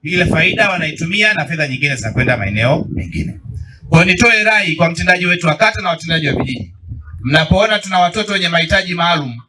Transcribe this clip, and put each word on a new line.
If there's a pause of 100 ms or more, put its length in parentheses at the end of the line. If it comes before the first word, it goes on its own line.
ile
faida
wanaitumia
na
fedha
nyingine
zinakwenda
maeneo
mengine. (480)
Kwa
hiyo
nitoe
rai
kwa
mtendaji
wetu
wa
kata
na
watendaji
wa
vijiji, (460)
mnapoona
tuna
watoto
wenye
mahitaji
maalum (120)